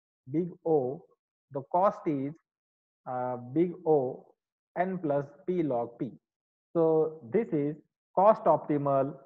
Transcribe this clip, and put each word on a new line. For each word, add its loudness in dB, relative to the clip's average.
big -2
O, 0
the -6
cost 2
is, -2
uh, -4
big -2
O 2
N -2
plus -2
P -2
log -4
P. -6
So 2
this 0
is -2
cost 4
optimal, 2